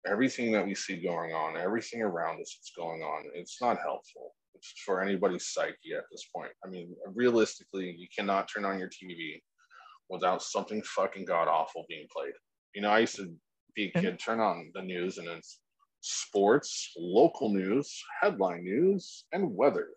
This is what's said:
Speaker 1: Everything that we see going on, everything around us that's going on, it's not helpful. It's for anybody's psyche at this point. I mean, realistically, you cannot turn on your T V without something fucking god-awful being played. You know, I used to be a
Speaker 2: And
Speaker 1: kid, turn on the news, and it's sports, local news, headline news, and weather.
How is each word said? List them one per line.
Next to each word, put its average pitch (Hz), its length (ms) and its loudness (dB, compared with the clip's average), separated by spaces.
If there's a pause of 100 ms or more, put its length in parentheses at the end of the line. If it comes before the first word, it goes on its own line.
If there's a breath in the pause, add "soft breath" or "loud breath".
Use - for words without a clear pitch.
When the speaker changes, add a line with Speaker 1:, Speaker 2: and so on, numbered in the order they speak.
Speaker 1:
Everything 117 460 2
that 101 140 4
we 101 80 -2
see 95 220 -6
going 85 380 -2
on, 78 240 -2
everything 110 420 -2
around 85 400 -2
us - 180 -12
that's - 180 -20
going 82 260 -6
on, 78 220 -6 (100)
it's - 260 -12
not 120 220 2
helpful. - 520 -8 (200)
It's - 180 -20 (140)
for 95 160 0
anybody's 95 460 0
psyche 80 480 -4
at 71 140 -6
this - 140 -16 (100)
point. 78 180 -8 (120)
I 95 40 -12
mean, 90 280 -12 (180)
realistically, 107 840 2
you 90 180 -16
cannot 98 320 0
turn 104 160 -6
on 98 140 0
your 92 100 -6
T - 180 -16
V 80 360 -10 (680 loud breath)
without 90 320 2
something 107 420 -4
fucking 98 440 -2
god-awful 82 600 2
being 78 220 -12
played. 69 220 -6 (420)
You 101 80 -6
know, 104 80 2
I 110 100 8
used 120 160 4
to 90 180 -8 (400)
be 104 140 -2
a 175 100 0
Speaker 2:
And 95 80 2
Speaker 1:
kid, 90 140 -2
turn 113 200 0
on 85 320 0
the 92 100 -8
news, 92 360 -4
and 85 100 -10
it's 82 320 -12 (400)
sports, - 960 2
local 98 520 6
news, 101 520 0 (200)
headline 95 420 2
news, 165 680 0
and 175 240 0
weather. 107 400 2